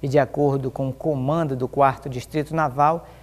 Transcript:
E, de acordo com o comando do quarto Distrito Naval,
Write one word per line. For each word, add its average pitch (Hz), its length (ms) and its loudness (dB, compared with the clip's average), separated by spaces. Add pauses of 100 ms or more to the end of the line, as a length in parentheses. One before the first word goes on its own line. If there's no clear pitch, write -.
E, 147 60 -6
de 139 120 2
acordo 135 520 0
com 135 180 -4
o 127 40 -4
comando 143 640 -2
do 127 100 -4
quarto 135 420 2
Distrito 147 460 -6
Naval, 151 540 0 (140)